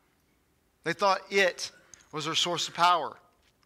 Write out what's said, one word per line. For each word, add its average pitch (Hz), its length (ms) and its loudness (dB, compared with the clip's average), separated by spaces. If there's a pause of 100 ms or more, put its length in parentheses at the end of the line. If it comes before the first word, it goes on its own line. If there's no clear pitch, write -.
(840)
They 160 80 -2
thought 190 300 0 (100)
it 196 400 0 (400)
was 147 140 -8
their 156 100 -4
source 165 320 -2
of 147 60 -14
power. 170 440 2 (480)